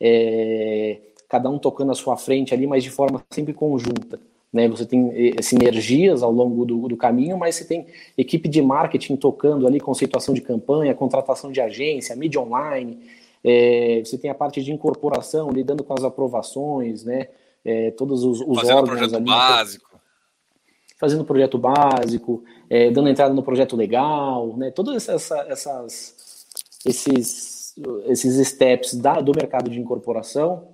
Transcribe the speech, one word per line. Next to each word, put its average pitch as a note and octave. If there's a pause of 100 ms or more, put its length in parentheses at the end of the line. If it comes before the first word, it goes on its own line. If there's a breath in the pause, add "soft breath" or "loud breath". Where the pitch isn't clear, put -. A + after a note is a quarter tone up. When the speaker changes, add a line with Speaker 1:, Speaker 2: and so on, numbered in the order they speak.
Speaker 1:
é, A2 (300 soft breath)
cada B2
um C#3+
tocando C3+
a -
sua B2
frente C3+
ali, C3
mas C3+
de B2+
forma C3+
sempre D3+
conjunta, B2+ (340)
né? A#2
Você A2+
tem, A#2+
é, G#2+
sinergias B2
ao A#2
longo A#2+
do, A#2+
do A#2+
caminho, B2+
mas E3+
você -
tem E3 (300 loud breath)
equipe D#3+
de D3+
marketing C#3+
tocando C#3+
ali, C3+
conceituação C#3
de A#2+
campanha, C3+
contratação C3
de C3
agência, A#2+
mídia C#3+
online, B2+ (460 loud breath)
é, A#2+
você B2+
tem C#3+
a C3+
parte C#3+
de C#3
incorporação, D3
lidando C3
com -
as C3
aprovações, B2
né? C3 (360 soft breath)
É, A2+
todos C3
os, A#2+
os C3+
Speaker 2:
Fazendo B2
Speaker 1:
órgãos B2+
Speaker 2:
projeto A#2
Speaker 1:
ali, A2+
Speaker 2:
básico. A#2 (960 soft breath)
Speaker 1:
Fazendo D3+
projeto C3+
básico, B2 (260 loud breath)
é, A#2+
dando C#3+
entrada C#3
no C3+
projeto C3
legal, B2
né? C3
Todas A3+
essa, D#3+ (100)
essas, - (400)
esses, - (320)
esses C3
steps B2+
da, C#3
do C#3+
mercado C3
de A#2+
incorporação, B2